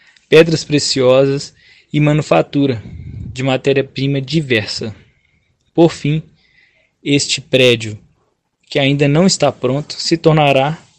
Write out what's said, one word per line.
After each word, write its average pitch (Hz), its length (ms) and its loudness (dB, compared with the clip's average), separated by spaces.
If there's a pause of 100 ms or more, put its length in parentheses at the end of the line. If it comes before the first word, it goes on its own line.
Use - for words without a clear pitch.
(280)
pedras 160 360 4
preciosas 139 880 0 (380)
e 151 80 0
manufatura 147 800 0 (500)
de 127 100 -8
matéria-prima 135 800 -2
diversa. 127 720 -4 (800)
Por 160 180 4
fim, 156 300 -4 (800)
este 143 360 -2
prédio, 117 580 0 (720)
que - 100 -4
ainda 143 280 0
não 156 200 4
está 151 260 0
pronto, 135 420 -6
se - 220 -4
tornará 151 640 2 (200)